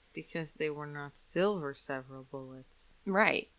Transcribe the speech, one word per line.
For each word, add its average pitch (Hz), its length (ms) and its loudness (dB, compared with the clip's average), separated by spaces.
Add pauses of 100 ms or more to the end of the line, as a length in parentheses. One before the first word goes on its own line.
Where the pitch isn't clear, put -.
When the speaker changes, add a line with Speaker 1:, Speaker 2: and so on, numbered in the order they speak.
(160)
Speaker 1:
Because 160 400 -6
they 156 160 0
were 147 160 -6
not 147 280 -8
silver 170 600 0
several 131 560 -8
bullets. 131 600 -12 (120)
Speaker 2:
Right. 196 540 6